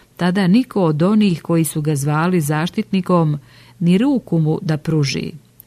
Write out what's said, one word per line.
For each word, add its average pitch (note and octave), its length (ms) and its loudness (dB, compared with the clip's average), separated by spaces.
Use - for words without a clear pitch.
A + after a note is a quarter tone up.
tada F3+ 300 0
niko G3+ 380 2
od D#3 180 2
onih G3+ 400 2
koji E3 220 0
su D#3 180 -6
ga D3 140 -2
zvali D3+ 440 0
zaštitnikom D#3+ 1000 -2
ni F3+ 180 4
ruku A#3+ 400 0
mu D#3 240 0
da D#3 140 -2
pruži. D3+ 560 -2